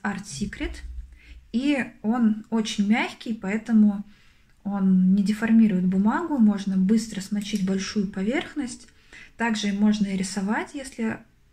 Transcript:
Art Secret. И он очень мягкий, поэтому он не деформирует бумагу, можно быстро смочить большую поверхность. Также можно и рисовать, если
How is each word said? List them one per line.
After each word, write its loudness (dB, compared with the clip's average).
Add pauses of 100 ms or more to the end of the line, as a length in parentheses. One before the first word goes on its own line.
Art -6
Secret. -8 (760)
И 0 (160)
он 0
очень -2
мягкий, -2
поэтому 2 (580)
он 4
не 4
деформирует 4
бумагу, 0
можно 2
быстро 0
смочить -4
большую -2
поверхность. -6 (500)
Также -2
можно 2
и -4
рисовать, -4
если -8 (340)